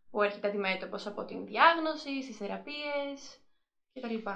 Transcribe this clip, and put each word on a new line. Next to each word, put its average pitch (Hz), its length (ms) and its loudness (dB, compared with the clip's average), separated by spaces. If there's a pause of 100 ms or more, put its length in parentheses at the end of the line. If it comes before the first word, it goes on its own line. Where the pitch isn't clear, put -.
(120)
που 208 100 2
έρχεται 208 260 0
αντιμέτωπος 196 600 -2
από 202 180 -6
την 185 200 -8
διάγνωση, 302 800 4
στις 226 140 -12
θεραπείες 277 1000 -6 (540)
κτλ. 233 220 -4 (200)